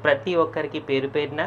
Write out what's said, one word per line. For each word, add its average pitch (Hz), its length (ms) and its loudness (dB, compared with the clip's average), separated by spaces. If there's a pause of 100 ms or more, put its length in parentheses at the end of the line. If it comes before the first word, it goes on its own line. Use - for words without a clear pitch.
ప్రతి 151 300 2
ఒక్కరికి 156 460 0
పేరు 139 280 0
పేరున 147 380 -2